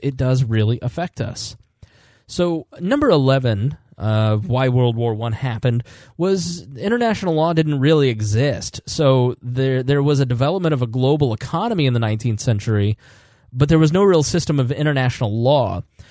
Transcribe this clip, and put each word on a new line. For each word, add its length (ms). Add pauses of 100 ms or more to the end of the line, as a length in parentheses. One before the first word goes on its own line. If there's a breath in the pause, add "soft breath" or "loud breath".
it 140
does 260
really 380
affect 400
us. 340 (680 soft breath)
So 420 (120)
number 300
eleven 680 (180)
of 520
why 220
World 260
War 180
One 200
happened 500 (340 loud breath)
was 480 (100)
international 600
law 180
didn't 260
really 300
exist. 800
So 540
there, 420
there 180
was 180
a 60
development 480
of 80
a 60
global 460
economy 520
in 80
the 60
nineteenth 400
century, 580 (540 soft breath)
but 180
there 80
was 140
no 120
real 200
system 360
of 120
international 600
law 520 (280 soft breath)